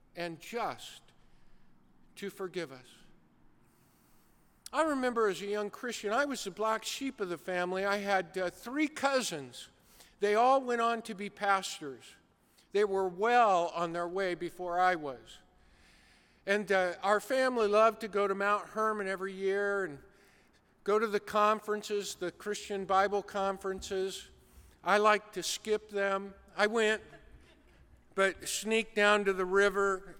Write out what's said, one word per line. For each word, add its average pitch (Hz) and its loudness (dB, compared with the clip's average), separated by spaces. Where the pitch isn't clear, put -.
and 170 -8
just 196 -8
to 202 -10
forgive 175 -8
us." 127 -20
I 277 2
remember 254 0
as 175 -2
a 202 -8
young 208 -4
Christian, 220 -6
I 262 2
was 269 -6
the 196 -8
black 220 -2
sheep - -8
of 190 -4
the 175 -6
family. 180 -4
I 202 0
had, 190 0
uh, 185 -2
three 277 -4
cousins. 175 -2
They 208 2
all 262 6
went 240 -2
on 233 0
to 220 -10
be 202 -8
pastors. 190 -2
They 202 4
were 196 2
well 190 4
on 170 -2
their 175 -2
way 180 -2
before 175 -4
I 180 6
was. 135 -10
And, 202 0
uh, 185 2
our 202 2
family 262 0
loved 214 4
to 226 -6
go 202 0
to 196 -2
Mount 196 0
Hermon 214 -2
every 190 -6
year, 196 -2
and 143 -10
go 208 4
to 220 0
the 208 0
conferences, 208 -2
the 175 -6
Christian 202 -8
Bible 196 2
conferences. 190 -6
I 190 6
like 208 4
to 175 -6
skip 214 -4
them. 196 -2
I 202 4
went, 214 2
but 190 0
sneaked 220 -2
down 208 4
to 196 2
the 185 -2
river 190 2